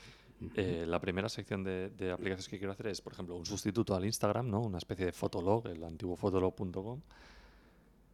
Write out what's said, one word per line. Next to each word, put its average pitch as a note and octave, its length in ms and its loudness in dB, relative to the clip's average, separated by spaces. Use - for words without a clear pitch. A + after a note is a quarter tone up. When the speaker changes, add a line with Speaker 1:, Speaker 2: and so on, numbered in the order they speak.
Speaker 1:
Ujú. F2 140 -8
Speaker 2:
eh, F2+ 320 2
la E2+ 140 2
primera F#2+ 280 0
sección G2 360 -4
de, F#2+ 260 -2
de F#2 220 -2
aplicaciones F#2 360 -2
que G2+ 100 -8
quiero G2 140 -2
hacer A2+ 160 -4
es, F#2+ 120 -4
por - 120 -12
ejemplo, F2 240 -6
un E2+ 100 -8
sustituto G2+ 480 2
al F#2 100 2
Instagram, A2 460 2
¿no? G2+ 100 4
Una G2+ 180 0
especie F#2 280 -2
de E2+ 60 2
Fotolog, G#2 560 2
el E2 160 -6
antiguo E2+ 320 -4
fotolog F#2 380 4
punto F#2+ 280 -4
com. A#2+ 180 -6